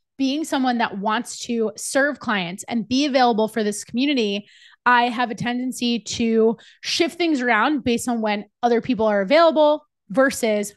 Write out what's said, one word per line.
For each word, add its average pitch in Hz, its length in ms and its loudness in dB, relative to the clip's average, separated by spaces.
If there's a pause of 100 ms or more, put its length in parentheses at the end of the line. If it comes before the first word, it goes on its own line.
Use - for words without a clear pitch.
(180)
being 269 260 -2
someone 254 360 -2
that 214 180 -4
wants 214 480 -4
to 226 320 -2
serve 277 420 -2
clients 190 480 -4
and 226 200 -4
be 269 180 0
available 240 420 2
for 220 160 -2
this 208 220 -4
community, 233 640 -2 (380)
I 240 220 4
have 240 240 -4
a - 40 -10
tendency 240 640 -4
to 226 580 2 (240)
shift - 360 -2
things 311 240 0
around 247 440 2
based 233 240 -2
on 233 120 -2
when 208 240 -2 (160)
other 233 200 2
people 220 240 0
are 208 160 2
available 302 640 4 (240)
versus 214 680 0